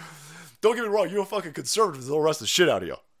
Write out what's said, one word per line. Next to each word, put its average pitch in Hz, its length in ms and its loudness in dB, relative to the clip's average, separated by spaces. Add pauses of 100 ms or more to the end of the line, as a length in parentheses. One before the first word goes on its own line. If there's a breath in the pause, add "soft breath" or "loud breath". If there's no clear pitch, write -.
(600 loud breath)
Don't 220 140 4
get 240 80 -4
me 220 60 -4
wrong, 202 200 2
you're 196 140 -2
a - 20 -2
fucking 180 280 -6
conservative, 147 520 0
they'll 139 120 -2
arrest 156 240 2
the 107 60 -4
shit 175 220 4
out 98 140 2
of 85 40 -6
you. 69 100 -8 (220)